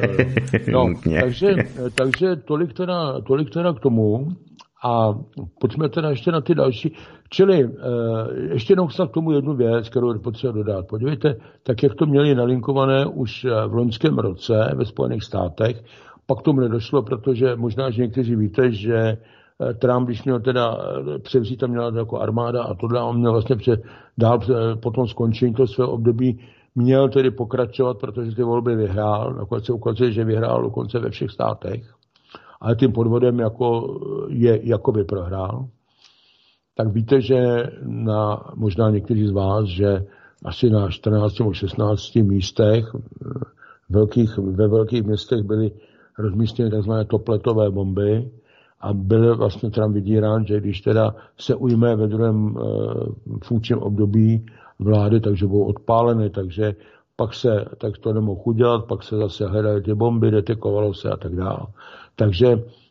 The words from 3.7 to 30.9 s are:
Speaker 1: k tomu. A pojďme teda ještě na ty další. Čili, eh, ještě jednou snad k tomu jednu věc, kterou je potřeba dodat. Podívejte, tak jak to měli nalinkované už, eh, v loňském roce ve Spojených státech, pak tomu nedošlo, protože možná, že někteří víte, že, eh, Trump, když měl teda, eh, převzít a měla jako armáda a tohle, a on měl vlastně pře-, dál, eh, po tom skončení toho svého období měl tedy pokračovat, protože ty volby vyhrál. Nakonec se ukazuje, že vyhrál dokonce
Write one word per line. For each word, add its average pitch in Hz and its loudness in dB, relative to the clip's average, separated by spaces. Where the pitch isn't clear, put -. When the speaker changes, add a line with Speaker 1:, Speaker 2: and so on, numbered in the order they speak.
Speaker 1:
k 123 -8
tomu. 117 2
A 110 2
pojďme 143 -2
teda 156 -4
ještě 143 -2
na 160 0
ty 165 0
další. 139 0
Čili, 185 4
eh, 120 -4
ještě 127 2
jednou 180 2
snad 151 -4
k - -8
tomu 160 0
jednu 147 0
věc, 117 0
kterou 120 0
je 104 -4
potřeba 113 -6
dodat. 104 -4
Podívejte, 135 -2
tak 120 -2
jak 143 4
to 160 0
měli 143 4
nalinkované 135 2
už, - -6
eh, 110 0
v 101 -4
loňském 123 0
roce 107 0
ve 65 0
Spojených 104 -4
státech, 107 -4
pak - -2
tomu 139 2
nedošlo, 117 0
protože 120 0
možná, 120 -2
že 117 -2
někteří 117 -2
víte, 110 2
že, 110 -2
eh, 113 -4
Trump, 123 0
když 117 -6
měl 127 0
teda, 120 -2
eh, 71 -8
převzít 104 -2
a 127 -2
měla 120 -2
jako 113 -4
armáda 117 -2
a 117 -6
tohle, 117 -2
a 117 -2
on 120 -2
měl 117 2
vlastně 117 2
pře-, 110 0
dál, 117 4
eh, 113 0
po 117 -6
tom 123 0
skončení 117 0
toho 131 4
svého 123 0
období 120 0
měl 131 4
tedy 131 2
pokračovat, 123 -2
protože 113 -6
ty 123 0
volby 117 0
vyhrál. 107 0
Nakonec 113 -6
se 123 -2
ukazuje, 117 0
že 117 -2
vyhrál 117 0
dokonce 117 -4